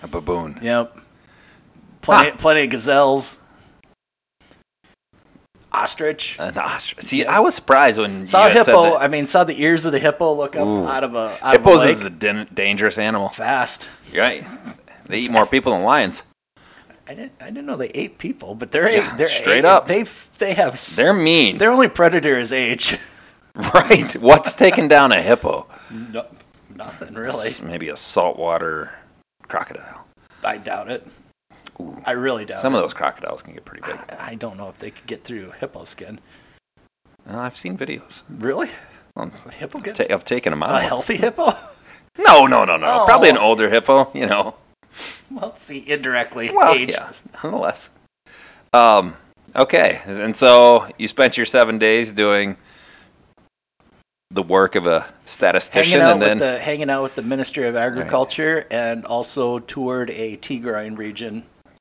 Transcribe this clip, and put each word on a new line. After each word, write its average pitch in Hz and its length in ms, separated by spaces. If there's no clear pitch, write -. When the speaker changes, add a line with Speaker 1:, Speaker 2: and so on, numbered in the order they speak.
Speaker 1:
A 82 60
baboon. 82 540
Speaker 2:
Yep. 117 360
Plenty, 165 280
Speaker 1:
Huh. - 80
Speaker 2:
plenty 156 260
of 123 60
gazelles. 135 680
Ostrich. - 680
Speaker 1:
An - 180
ostrich. - 480
See, 135 180
Speaker 2:
Yeah. 165 140
Speaker 1:
I 214 40
was 311 140
surprised 120 440
when 98 280
Speaker 2:
Saw 190 180
Speaker 1:
you - 60
Speaker 2:
a - 40
Speaker 1:
had 226 100
said - 80
Speaker 2:
hippo. 175 200
Speaker 1:
that. 143 100
Speaker 2:
I 143 60
mean, 147 180
saw 180 160
the 151 180
ears 160 240
of 156 80
the 135 60
hippo 151 360
look 143 200
up 147 120
Speaker 1:
Ooh. 104 200
Speaker 2:
out 135 160
of 120 140
a, 110 260
out 131 100
Speaker 1:
Hippos 160 300
Speaker 2:
of 143 60
a - 20
Speaker 1:
is 107 140
Speaker 2:
lake. 92 80
Speaker 1:
a 82 40
dan-, 104 380
dangerous 101 420
animal. 107 320
Speaker 2:
Fast. 123 600
Speaker 1:
Right. 104 300
They 98 120
eat 120 140
more 110 100
Speaker 2:
Fast. - 80
Speaker 1:
people 131 220
than 90 100
lions. 113 400
Speaker 2:
I 139 60
didn't, 262 260
I - 60
didn't 277 200
know 254 100
they - 120
ate - 300
people, - 360
but 113 160
they're 170 200
Speaker 1:
Yeah, 208 240
Speaker 2:
a, 123 40
they're 156 100
Speaker 1:
straight 127 360
Speaker 2:
a, 175 40
Speaker 1:
up. 185 200
Speaker 2:
they've, 208 400
they 196 160
have 151 200
s-, - 220
Speaker 1:
They're 151 160
mean. 160 460
Speaker 2:
their 220 140
only 254 160
predator 156 500
is 120 140
age. 127 500
<laughs> - 60
Speaker 1:
Right. 180 420
What's - 380
taking 170 360
down 139 240
a 87 100
hippo? - 460
Speaker 2:
No, 113 380
nothing, - 400
really. 117 320
Speaker 1:
S-, - 160
maybe 82 260
a 71 80
saltwater 82 960
crocodile. - 580
Speaker 2:
I 110 140
doubt 101 340
it. 123 160
Speaker 1:
Ooh. 82 240
Speaker 2:
I 127 80
really 123 340
doubt - 160
Speaker 1:
Some 131 120
Speaker 2:
it. 110 40
Speaker 1:
of 87 40
those 78 120
crocodiles - 480
can - 120
get - 100
pretty - 220
big. - 80
Speaker 2:
I, - 120
I 113 40
don't 107 220
know 98 140
if - 100
they 104 100
could - 160
get - 160
through 101 380
hippo - 240
skin. 101 340
Speaker 1:
Uh, 110 80
I've 123 180
seen - 220
videos. 135 500
Speaker 2:
Really? 131 420
Speaker 1:
Well, - 160
Speaker 2:
A - 60
hippo - 260
Speaker 1:
I've 208 60
Speaker 2:
gets 208 160
Speaker 1:
ta-, - 120
I've - 120
taken 123 280
'em 76 120
out. 135 100
Speaker 2:
a 131 60
healthy 156 360
hippo? 247 400
<laughs> - 300
Speaker 1:
No, 160 300
no, 117 160
no, 87 120
no. 220 260
Speaker 2:
Oh. - 40
Speaker 1:
Probably 220 240
an 127 80
older 107 320
hippo, 135 440
you 131 120
know. 101 300
Speaker 2:
Well, - 240
see, 139 340
indirectly, 123 640
Speaker 1:
Well, 349 220
Speaker 2:
age. 123 160
Speaker 1:
yeah, - 220
nonetheless. - 460
Um, 107 420
okay, - 520
and 104 300
so 123 520
you 113 80
spent 127 300
your 113 100
seven 110 320
days 110 320
doing 101 460
the 95 120
work 92 320
of 90 120
a 82 200
statistician, 98 760
Speaker 2:
Hanging - 40
out 165 80
Speaker 1:
and 101 80
Speaker 2:
with 104 80
Speaker 1:
then 107 100
Speaker 2:
the, 123 200
hanging 151 320
out 135 140
with 131 100
the 131 80
Ministry 131 460
of 117 80
Speaker 1:
Right. 117 80
Speaker 2:
Agriculture, 131 840
and 117 360
also 120 560
toured 127 500
a 110 260
tea 131 220
growing 107 380
region. 107 480